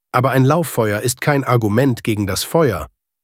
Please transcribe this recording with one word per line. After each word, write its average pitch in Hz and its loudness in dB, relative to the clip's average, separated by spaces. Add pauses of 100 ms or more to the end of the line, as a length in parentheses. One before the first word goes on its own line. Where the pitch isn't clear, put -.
(100)
Aber 127 0
ein 131 4
Lauffeuer 123 0
ist 127 -4
kein 143 0
Argument 117 0
gegen 104 -2
das 95 -4
Feuer. 107 -2 (360)